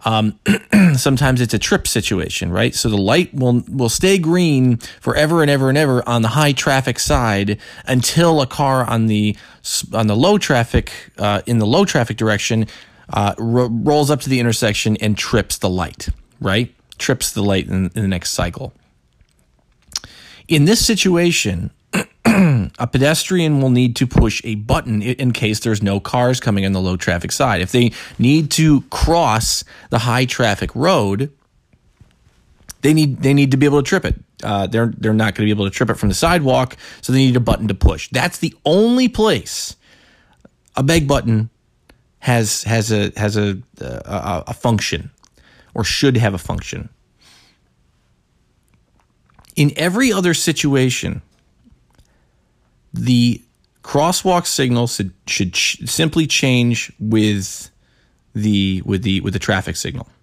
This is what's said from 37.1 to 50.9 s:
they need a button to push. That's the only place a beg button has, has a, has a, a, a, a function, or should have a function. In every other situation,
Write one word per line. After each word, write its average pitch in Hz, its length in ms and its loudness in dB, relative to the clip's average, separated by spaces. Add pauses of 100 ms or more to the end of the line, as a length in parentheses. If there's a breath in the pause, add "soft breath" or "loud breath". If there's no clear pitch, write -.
they 131 60 4
need 131 180 4
a 127 40 2
button 110 280 -2
to 95 60 -2
push. - 360 0
That's 127 280 -4
the - 160 -4 (100)
only 233 440 2
place - 680 -2 (1000 soft breath)
a 131 60 -2
beg 151 260 2
button 113 400 0 (680)
has, 117 460 0
has 113 280 0
a, 101 240 0
has 104 200 -2
a, 101 200 0 (240)
a, - 40 -12
a, 87 640 -8
a - 60 -8
function, 104 560 -2 (640 soft breath)
or 113 100 -2
should 135 320 2
have 110 180 2
a 90 40 -6
function. - 500 -8 (2750 soft breath)
In 143 220 2
every 208 360 0
other 180 220 2
situation, 135 880 -2 (1700)